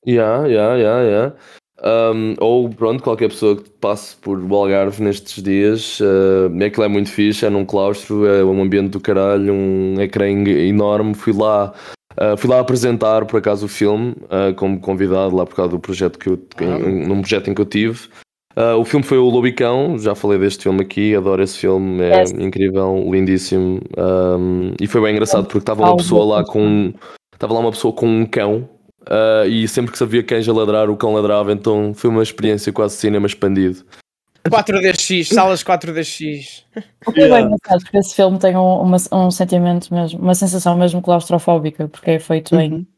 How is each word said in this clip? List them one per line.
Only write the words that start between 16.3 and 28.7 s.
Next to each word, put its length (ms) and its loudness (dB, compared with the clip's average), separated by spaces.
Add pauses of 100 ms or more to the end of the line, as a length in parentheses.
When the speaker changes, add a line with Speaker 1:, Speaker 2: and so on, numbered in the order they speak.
Speaker 1:
eu, 100 -2 (160)
Speaker 2:
Ah. 60 -6 (260)
Speaker 1:
em, 180 -2
num 140 -2
projeto 300 -4
em 40 -2
que 60 -4
eu 60 0
tive. 420 -4 (480)
Uh, 240 2
o 40 2
filme 200 0
foi 140 2
o 100 4
Lobo 180 2
e 60 0
Cão, 480 -2
já 160 -2
falei 220 0
deste 260 0
filme 160 2
aqui, 340 0
adoro 300 0
esse 140 -8
filme, 440 0
é 180 4
Speaker 3:
Yes. 120 0
Speaker 1:
incrível, 760 -2
lindíssimo, 720 0 (160)
um, 840 0
e 80 -2
foi 120 0
bem 120 2
engraçado 320 0
porque 140 -4
estava 240 -2
uma 100 4
Speaker 3:
Ah, 40 4
Speaker 1:
pessoa 280 2
lá 140 2
Speaker 3:
muito 140 -4
Speaker 1:
com, 400 0 (400)
estava 220 -4
lá 60 0
uma 100 0
pessoa 240 -2
com 140 0
um 180 2
cão, 420 -2 (340)